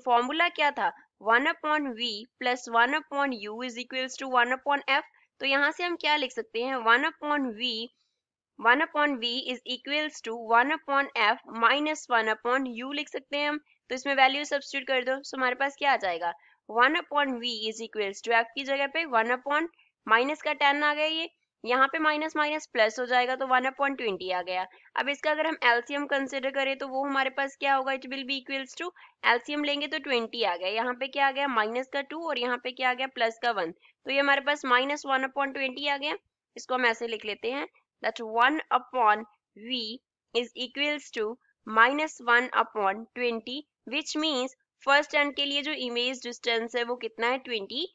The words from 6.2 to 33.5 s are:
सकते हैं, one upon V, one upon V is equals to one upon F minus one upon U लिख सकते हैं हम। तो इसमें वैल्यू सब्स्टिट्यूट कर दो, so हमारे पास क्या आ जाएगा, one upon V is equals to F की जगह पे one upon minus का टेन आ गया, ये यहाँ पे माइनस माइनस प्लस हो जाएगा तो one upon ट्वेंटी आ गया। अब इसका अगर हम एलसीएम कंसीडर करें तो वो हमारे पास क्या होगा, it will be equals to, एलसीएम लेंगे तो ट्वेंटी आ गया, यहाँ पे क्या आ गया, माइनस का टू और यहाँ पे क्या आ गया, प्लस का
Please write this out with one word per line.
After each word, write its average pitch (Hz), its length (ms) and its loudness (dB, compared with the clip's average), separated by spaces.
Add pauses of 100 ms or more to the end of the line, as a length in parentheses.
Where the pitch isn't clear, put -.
सकते 226 300 -6
हैं, 269 140 -2 (120)
one 247 200 6
upon 294 480 -2
V, 247 140 -4 (880)
one 240 260 6
upon 294 380 0
V 240 80 -2 (240)
is 240 40 -10 (180)
equals 302 520 -4
to 226 60 -6 (180)
one 262 240 4
upon 277 320 0 (140)
F 220 180 4 (240)
minus 294 480 2
one 220 220 4
upon 254 420 -2
U 262 180 -8
लिख 294 140 -6
सकते 277 280 -8
हैं 294 120 0
हम। 294 100 -2
तो - 360 -12
इसमें 269 200 -2
वैल्यू 269 300 4
सब्स्टिट्यूट 277 440 -4
कर 254 160 0
दो, 262 180 -2
so 269 160 -12
हमारे 254 160 0
पास 277 240 -4
क्या 285 140 2
आ 240 40 2
जाएगा, 175 360 -2 (360)
one 254 320 4
upon 285 400 0
V 240 160 -4 (140)
is 220 180 -8
equals 202 380 -6
to 233 140 4
F 233 140 -2
की 277 100 -6
जगह 277 300 0
पे 330 100 0 (120)
one 233 200 2
upon 294 320 -2 (380)
minus 247 360 2
का 302 120 0
टेन 285 280 4
आ 294 120 2
गया, 302 120 0
ये 320 220 -2 (360)
यहाँ 254 280 4
पे 320 60 -2
माइनस 311 380 0
माइनस 302 360 -2
प्लस 220 260 4
हो 254 80 -2
जाएगा 247 300 2
तो 269 100 -4
one 254 220 4
upon 277 300 -2
ट्वेंटी 190 320 -4
आ 180 120 0
गया। 185 240 -4 (300)
अब 247 120 0
इसका 285 220 -2
अगर 302 160 0
हम 320 180 -2
एलसीएम 247 420 2
कंसीडर 269 440 -2
करें 269 280 -2
तो 277 100 -8
वो 262 160 -4
हमारे 269 340 0
पास 277 220 -4
क्या 277 140 2
होगा, 262 180 0
it 262 180 -6
will 269 180 -6
be 277 80 -2
equals 269 440 -8
to, 349 100 -6 (360)
एलसीएम 294 380 2
लेंगे 285 220 -2
तो 302 120 -4
ट्वेंटी 247 440 -2
आ 185 140 0
गया, 185 120 -4
यहाँ 226 320 -2
पे 269 80 -6
क्या 277 200 0
आ - 20 0
गया, 277 180 -2
माइनस 240 440 -2
का 277 80 -2 (100)
टू 311 180 -10
और 277 100 -2
यहाँ 240 260 -2
पे 254 80 -6
क्या 254 180 0
आ 254 40 0
गया, 262 200 -6
प्लस 233 280 -2
का 240 100 0